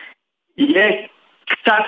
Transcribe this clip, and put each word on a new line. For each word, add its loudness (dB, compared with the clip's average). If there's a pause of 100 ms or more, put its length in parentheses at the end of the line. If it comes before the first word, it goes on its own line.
(580)
יהיה 2 (580)
קצת 0